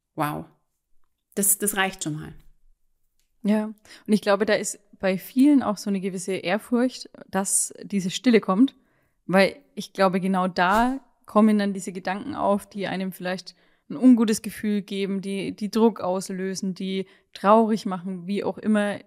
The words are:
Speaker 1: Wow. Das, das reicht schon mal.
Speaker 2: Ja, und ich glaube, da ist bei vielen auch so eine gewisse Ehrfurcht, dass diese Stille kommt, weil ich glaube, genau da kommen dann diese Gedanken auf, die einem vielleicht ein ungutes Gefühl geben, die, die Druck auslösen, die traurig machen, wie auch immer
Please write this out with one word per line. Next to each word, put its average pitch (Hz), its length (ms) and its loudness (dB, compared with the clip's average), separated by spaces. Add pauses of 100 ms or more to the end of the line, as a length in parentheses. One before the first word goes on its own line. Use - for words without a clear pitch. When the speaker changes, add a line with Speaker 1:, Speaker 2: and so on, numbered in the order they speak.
(160)
Speaker 1:
Wow. 156 300 -4 (880)
Das, 202 220 0
das 202 180 -4
reicht 190 280 -4
schon 151 120 -6
mal. 156 180 -12 (1120)
Speaker 2:
Ja, 214 220 2
und - 480 -6
ich 208 80 2
glaube, 202 240 2
da 214 80 2
ist - 260 -4 (200)
bei 190 180 0
vielen 269 460 4
auch 208 140 -2
so - 120 -6
eine 196 120 -2
gewisse 190 320 -6
Ehrfurcht, 233 760 -2 (200)
dass - 440 -2 (100)
diese 185 260 -2
Stille 226 320 4
kommt, 208 340 2 (520)
weil 185 280 4 (200)
ich - 180 -12
glaube, 190 260 2
genau 185 280 0
da 214 520 2 (260)
kommen 214 320 4
dann 202 160 -2
diese 190 200 -10
Gedanken 185 420 -8
auf, 202 320 0
die 196 200 -8
einem 185 260 -6
vielleicht 180 420 -8 (340)
ein - 60 -10
ungutes 226 460 4
Gefühl 208 400 -4
geben, 196 400 -6
die, 190 340 -6
die 208 160 -8
Druck 226 300 2
auslösen, 190 720 -6
die 190 320 -6 (280)
traurig 214 520 4
machen, 185 420 -8
wie 202 160 -4
auch - 140 -4
immer 208 500 0